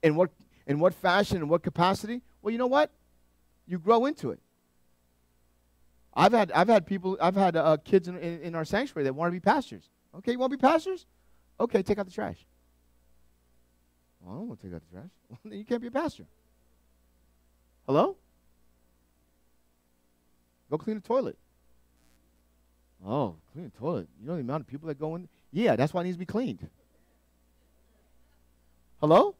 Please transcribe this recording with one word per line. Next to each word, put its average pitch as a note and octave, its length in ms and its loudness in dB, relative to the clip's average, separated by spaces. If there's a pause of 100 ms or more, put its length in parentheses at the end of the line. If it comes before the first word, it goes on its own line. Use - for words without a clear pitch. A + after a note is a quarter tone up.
In D3+ 140 4
what, F3 140 2 (360)
in C#3+ 140 -2
what F3+ 140 4
fashion, F#3+ 440 2
in D3+ 100 -4
what E3+ 140 2
capacity? F#3+ 600 0 (180)
Well, G#3+ 120 -4
you A#3 60 -4
know B3+ 80 0
what? C#4+ 240 2 (760)
You F3 120 -6
grow A3+ 280 4
into C#4 240 -4
it. - 100 -10 (1800)
I've F#3+ 160 6
had, G#3+ 200 2
I've F3 160 4
had G#3 180 6
people, F#3+ 340 -4
I've F3+ 140 2
had, F#3 220 2
uh, D#3 280 4
kids F3+ 220 4
in, F3+ 120 -10
in, E3+ 220 -8
in E3 140 -10
our D#3+ 100 -4
sanctuary G3 400 -2
that C3+ 100 0
wanna E3+ 180 -2
be F3+ 80 -6
pastors. G3 480 0 (280)
"Okay, G3+ 160 -4
you B3 60 -4
wanna C4 180 -2
be C4+ 40 -6
pastors? E4 460 2 (520)
Okay, A3+ 240 2
take G3+ 160 0
out G3+ 80 -4
the F#3 60 -20
trash." - 260 -8 (1800)
"Well, F#2 140 -18
I C3+ 40 -14
don't A3+ 100 -12
wanna B2 140 -16
take F#2 120 -14
out D#2+ 160 -12
the F2 60 -20
trash." D3 220 -18
<laughs> - 100 -20
"Well, A#2 160 -20
then G#3+ 140 -16
you G#3 60 -14
can't A#3+ 160 -4
be A#3+ 80 -14
a A#3 40 -16
pastor." C#4+ 320 -6 (1600)
Hello? F3+ 300 0 (2500)
"Go D3+ 80 -4
clean A3 180 -6
the G3+ 60 -10
toilet." A#3 340 -2 (1700)
"Oh, G#2+ 300 -4 (160)
clean D3 200 -16
the - 60 -20
toilet. E3+ 300 -8 (120)
You A#2 80 -16
know E3+ 60 -8
the E3+ 60 -8
amount C3+ 220 -6
of - 40 -18
people D3+ 220 -14
that D3 100 -8
go D#3 180 -8
in?" F3 120 -14 (220)
"Yeah, E3+ 260 0
that's C3+ 160 0
why F3+ 80 -4
it E3+ 40 -6
needs F3+ 120 -6
to E3+ 40 -12
be F3+ 60 -10
cleaned." G#3 420 -6 (2250)
Hello? G3+ 400 6